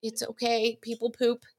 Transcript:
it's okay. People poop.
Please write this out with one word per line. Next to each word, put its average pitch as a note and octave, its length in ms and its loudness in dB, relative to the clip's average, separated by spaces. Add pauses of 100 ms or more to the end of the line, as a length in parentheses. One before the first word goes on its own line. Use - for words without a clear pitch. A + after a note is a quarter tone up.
it's A3 220 -6
okay. A#3 580 0
People A3+ 300 -4
poop. A#3+ 320 0 (160)